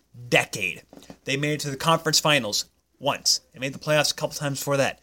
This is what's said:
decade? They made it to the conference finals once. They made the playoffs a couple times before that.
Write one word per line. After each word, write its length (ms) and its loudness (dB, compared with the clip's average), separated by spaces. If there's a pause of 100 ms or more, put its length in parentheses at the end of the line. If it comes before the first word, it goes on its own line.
(300)
decade? 540 0 (420)
They 120 -2
made 160 -2
it 80 -4
to 80 -6
the 80 -6
conference 420 2
finals 460 2 (340)
once. 420 0 (120)
They 60 -20
made 140 -4
the 60 -16
playoffs 320 2
a 40 -12
couple 200 -6
times 240 -4
before 180 0
that. 260 0